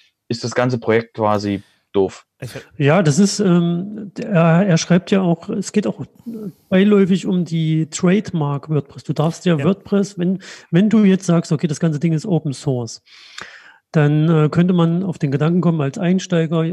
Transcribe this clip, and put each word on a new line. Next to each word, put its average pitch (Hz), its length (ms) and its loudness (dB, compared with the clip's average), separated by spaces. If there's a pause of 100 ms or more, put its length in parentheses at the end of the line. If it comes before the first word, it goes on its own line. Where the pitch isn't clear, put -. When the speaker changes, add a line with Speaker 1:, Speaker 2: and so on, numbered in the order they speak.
(280)
Speaker 1:
ist - 140 -8
das 120 120 -8
ganze 123 240 0
Projekt 117 360 -2
quasi 104 480 -2 (300)
doof. - 340 -2 (140)
Speaker 2:
Ich 127 100 -14
ver- 127 100 -14 (160)
Speaker 3:
Ja, 151 260 2
das 151 160 2
ist, 196 220 2
ähm, 180 760 -2
er, 175 480 2
er 170 120 4
schreibt 180 320 0
ja 196 120 2
auch, 170 260 -2
es 208 240 -8
geht 208 140 0
auch 185 180 -6 (640)
beiläufig 196 580 4
um 180 180 0
die 160 460 -2
Trademark 170 760 -2
WordPress. 147 360 -4
Du 151 100 -6
darfst 156 320 -2
ja 170 100 2
Speaker 2:
Ja. 135 80 -4
Speaker 3:
WordPress, 196 540 -2
wenn, 180 220 -2 (300)
wenn 196 200 2
du 220 140 4
jetzt 190 220 2
sagst, 170 240 0
okay, 165 160 0
das 147 140 -6
ganze 156 180 0
Ding 165 140 0
ist 156 140 -4
Open 160 260 -2
Source, 123 500 -6 (880)
dann, 151 380 2
äh, 156 220 4
könnte 180 240 2
man 170 280 2
auf 190 160 -6
den 139 140 -2
Gedanken 160 300 0
kommen, 165 180 0
als 139 160 -4
Einsteiger, 170 680 0 (100)